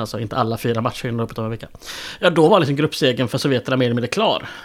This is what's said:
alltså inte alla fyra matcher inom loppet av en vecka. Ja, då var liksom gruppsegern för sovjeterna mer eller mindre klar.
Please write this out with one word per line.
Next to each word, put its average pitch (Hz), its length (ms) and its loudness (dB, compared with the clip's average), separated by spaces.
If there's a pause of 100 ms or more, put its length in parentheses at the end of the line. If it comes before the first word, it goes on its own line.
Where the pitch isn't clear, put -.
alltså 110 180 -6
inte 113 160 -6
alla 113 220 0
fyra 113 240 0
matcher 120 240 -4
inom 117 140 -2
loppet 113 200 -4
av 110 60 -4
en 110 60 -4
vecka. - 160 -10 (520)
Ja, 180 100 4
då 160 180 6
var 196 120 8
liksom 143 160 2
gruppsegern 131 520 0
för 135 100 -4
sovjeterna 131 400 0
mer 127 80 4
eller 120 100 2
mindre 120 120 -2
klar. 190 420 0 (160)